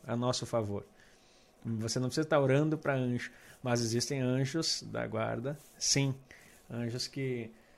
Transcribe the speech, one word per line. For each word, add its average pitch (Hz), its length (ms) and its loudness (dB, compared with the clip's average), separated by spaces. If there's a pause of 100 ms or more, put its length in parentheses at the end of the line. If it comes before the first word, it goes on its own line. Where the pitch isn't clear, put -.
a 117 100 -2
nosso 123 300 0
favor. 104 380 -2 (800)
Você 113 360 -2
não 127 80 0
precisa 151 180 0
estar 151 140 6
orando 143 380 4
pra 143 160 0
anjo, 123 360 0 (320)
mas 120 200 2
existem 120 380 0
anjos 131 720 0
da 117 160 -2
guarda, 113 500 -2 (220)
sim. 139 340 2 (600)
Anjos 117 340 -4
que, 123 440 -4 (280)